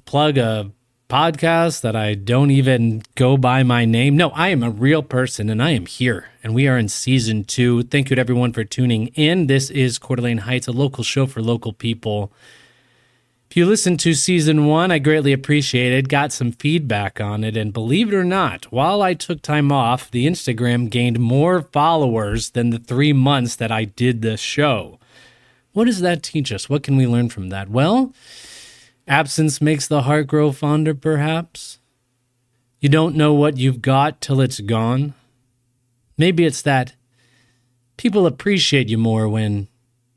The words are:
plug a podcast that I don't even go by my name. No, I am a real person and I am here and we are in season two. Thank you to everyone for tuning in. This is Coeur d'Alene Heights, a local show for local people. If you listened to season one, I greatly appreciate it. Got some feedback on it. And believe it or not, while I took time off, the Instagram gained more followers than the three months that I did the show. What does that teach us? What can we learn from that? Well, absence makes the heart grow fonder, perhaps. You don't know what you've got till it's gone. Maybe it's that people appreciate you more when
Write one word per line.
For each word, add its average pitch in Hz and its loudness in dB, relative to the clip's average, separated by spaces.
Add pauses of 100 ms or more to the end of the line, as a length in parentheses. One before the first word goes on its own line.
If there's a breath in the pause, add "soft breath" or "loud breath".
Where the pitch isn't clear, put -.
plug 147 0
a 110 -2 (380)
podcast 165 0
that 113 -4
I 107 -2
don't 120 2
even 123 2 (120)
go 131 4
by 127 2
my 120 2
name. 120 4
No, 165 4
I 160 -2
am 160 0
a 120 -2
real 135 2
person 127 -4
and 110 0
I 131 2
am 104 -2
here - -4 (160)
and 113 -4
we 135 2
are 127 2
in 110 0
season 110 -2
two. 120 0
Thank 135 -2
you 135 2
to 127 0
everyone 123 0
for 117 -6
tuning 117 -2
in. 160 0
This 135 0
is 127 -2
Coeur - -6
d'Alene 120 -2
Heights, 120 -4
a 127 -6
local 131 -2
show 135 -2
for 131 -8
local 113 -2
people. 107 -6 (1200 soft breath)
If - 0
you 170 4
listened 185 2
to 165 2
season 156 2
one, 160 2
I 165 2
greatly 147 2
appreciate 135 0
it. 131 0
Got 143 0
some 120 -4
feedback 123 -2
on 104 -4
it. 110 -4
And 110 -4
believe 120 0
it 202 -2
or 190 2
not, 175 -2
while 170 0
I 185 2
took 165 -8
time 147 0
off, 127 0
the 123 0
Instagram 120 -2
gained 120 0
more 143 2
followers 131 0
than 117 0
the 117 -2
three 139 0
months 131 2
that 113 -4
I 110 -2
did 117 -2
the 110 -2
show. 127 -2 (760 soft breath)
What 214 2
does 226 0
that 175 0
teach - -4
us? - -8
What 143 -2
can 139 0
we 131 4
learn 120 2
from 92 -10
that? 98 -8
Well, 196 0 (920 loud breath)
absence 151 0
makes 151 0
the 147 0
heart 147 0
grow 151 2
fonder, 151 0
perhaps. 156 -4 (1040)
You 143 2
don't 156 2
know 151 4
what 147 2
you've 127 -2
got 139 0
till 135 0
it's 131 -2
gone. 117 -2 (1040)
Maybe 175 2
it's 147 -4
that 131 0 (1040)
people 202 2
appreciate 151 0
you 113 -2
more 110 0
when 104 -2 (480)